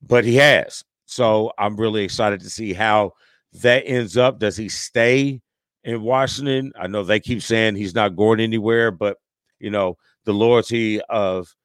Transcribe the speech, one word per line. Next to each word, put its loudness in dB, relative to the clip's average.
but 2
he 2
has. 4
So 0
I'm -2
really -2
excited -2
to -18
see -8
how 2
that 2
ends -4
up. 2
Does -2
he -10
stay 0
in -8
Washington? -2
I -8
know -4
they 0
keep -6
saying 0
he's -8
not 0
going 2
anywhere, 0
but, -6
you -10
know, -2
the -2
loyalty 2
of -4